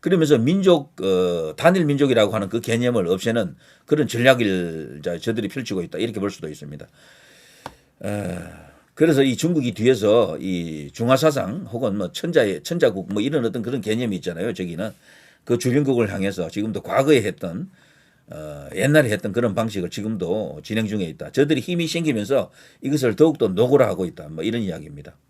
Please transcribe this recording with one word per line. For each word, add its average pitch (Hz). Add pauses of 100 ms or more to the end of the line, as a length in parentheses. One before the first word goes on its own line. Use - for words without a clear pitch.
그러면서 160
민족, 170
어, 90
단일 175
민족이라고 131
하는 101
그 117
개념을 117
없애는 98 (300)
그런 151
전략을 92
이제 85
저들이 110
펼치고 104
있다, 80
이렇게 104
볼 101
수도 82
있습니다. 73 (1160)
에, 101 (560)
그래서 147
이 127
중국이 151
뒤에서 104
이 82
중화 120
사상 135
혹은 110
뭐 90
천자의, 117
천자국 101
뭐 104
이런 135
어떤 113
그런 120
개념이 107
있잖아요. 90
저기는 90 (540)
그 120
주변국을 123
향해서 95
지금도 104
과거에 135
했던, 98 (580)
어, 76
옛날에 139
했던 101
그런 110
방식을 98
지금도 95
진행 110
중에 101
있다. -
저들이 143
힘이 170
생기면서 131 (300)
이것을 131
더욱더 147
노골화하고 101
있다, 82
뭐 80
이런 110
이야기입니다. 78 (140)